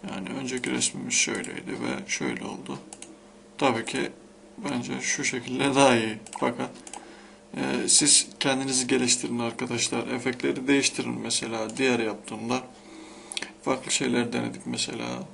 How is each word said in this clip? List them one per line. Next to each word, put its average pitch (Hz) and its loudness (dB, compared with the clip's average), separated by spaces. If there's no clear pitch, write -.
Yani 95 -6
önceki 127 -4
resmimiz - -2
şöyleydi - -2
ve 58 -4
şöyle - -4
oldu. - -8
Tabii 117 4
ki 139 -2
bence 127 -4
şu 135 -2
şekilde 131 0
daha 135 10
iyi. 110 2
Fakat, 127 -2
e, 135 0
siz - 6
kendinizi 131 2
geliştirin 123 2
arkadaşlar. 120 -2
Efektleri 127 0
değiştirin 127 2
mesela. 113 -2
Diğer 127 4
yaptığımda 113 -2
farklı 135 -2
şeyler 123 2
denedik - -4
mesela. 62 -4